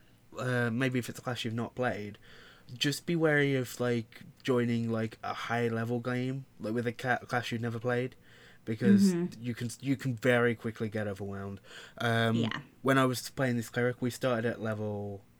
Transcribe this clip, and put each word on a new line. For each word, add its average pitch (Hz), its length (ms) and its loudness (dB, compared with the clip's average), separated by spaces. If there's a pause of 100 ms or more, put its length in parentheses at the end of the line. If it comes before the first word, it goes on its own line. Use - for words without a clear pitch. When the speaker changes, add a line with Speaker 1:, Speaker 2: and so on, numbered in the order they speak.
(380)
Speaker 1:
uh, 123 340 0
maybe 127 260 0
if 117 100 -4
it's - 100 -10
a - 40 -16
class 123 220 -4
you've 113 100 -2
not 117 200 -4
played, 104 440 -4 (560)
just 143 320 -2
be 170 100 2
wary 147 380 4
of, 127 260 -2
like, 120 420 -2 (200)
joining, 117 480 2
like, 113 320 -2
a 98 120 -6
high 117 340 0
level 117 320 -2
game, 127 440 -4 (160)
like, 107 140 -4
with 120 120 0
a 120 60 0
ca-, 123 260 0
class - 340 -4
you've 113 100 -2
never 117 160 -4
played, 123 360 -2 (500)
because 196 500 6
Speaker 2:
Mm-hmm. 170 280 -2
Speaker 1:
you 120 120 -4
can, 120 160 -4 (100)
you 131 160 0
can 127 180 -2
very 120 400 4
quickly 110 340 -6
get 107 200 -2
overwhelmed. 98 520 -8 (380)
Um, 113 380 2
Speaker 2:
Yeah. 113 220 0 (240)
Speaker 1:
when 135 160 4
I 131 80 6
was 127 240 -2
playing 123 260 0
this 113 140 -4
cleric, 123 320 0
we 123 80 0
started 120 360 -2
at 113 140 -2
level, 104 640 -6 (180)